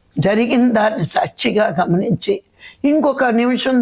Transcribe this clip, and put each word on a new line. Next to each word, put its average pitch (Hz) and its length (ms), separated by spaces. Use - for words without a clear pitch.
జరిగిన 226 500
దాన్ని 214 360
సాక్షిగా 202 520
గమనించి 185 560
ఇంకొక 285 340
నిమిషం 254 400